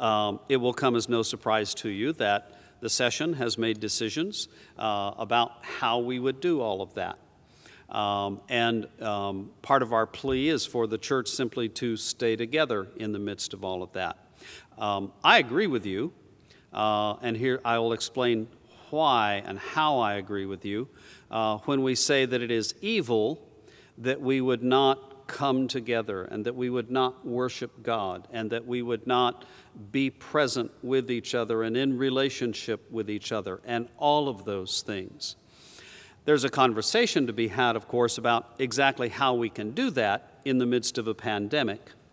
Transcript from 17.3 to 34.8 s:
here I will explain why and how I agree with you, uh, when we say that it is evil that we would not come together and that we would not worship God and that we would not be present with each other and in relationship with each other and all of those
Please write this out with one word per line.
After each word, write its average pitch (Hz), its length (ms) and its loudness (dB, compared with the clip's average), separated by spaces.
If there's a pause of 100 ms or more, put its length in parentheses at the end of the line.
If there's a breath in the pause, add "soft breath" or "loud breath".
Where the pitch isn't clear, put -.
here 127 280 0
I 117 140 2
will 113 140 2
explain 117 540 0 (440)
why 117 540 4
and 95 140 -10
how 151 400 0
I 104 160 2
agree 98 320 -4
with 95 180 -8
you, 104 220 -4 (460 loud breath)
uh, 110 320 0
when 135 180 0
we 131 140 2
say 135 280 4
that 123 160 0
it 120 120 -2
is 110 280 0
evil 143 640 0 (540 loud breath)
that 127 220 -2
we 135 200 2
would 127 220 2
not 135 640 2
come 131 420 0
together 113 560 -2
and 107 200 -6
that 120 100 -4
we 127 140 -2
would 120 220 -2
not 127 340 0
worship 123 600 -4
God 95 480 -2
and 110 180 -4
that 117 160 -4
we 123 160 -2
would 117 240 -4
not 123 380 2 (480 loud breath)
be 135 180 2
present 131 640 0 (100)
with 127 260 0
each 120 280 -2
other 113 260 0
and 113 140 0
in 135 200 2
relationship 131 920 -2
with 110 180 -4
each 104 220 -6
other 98 340 -4
and 117 320 -4
all 147 320 2
of 101 160 -8
those 98 380 -4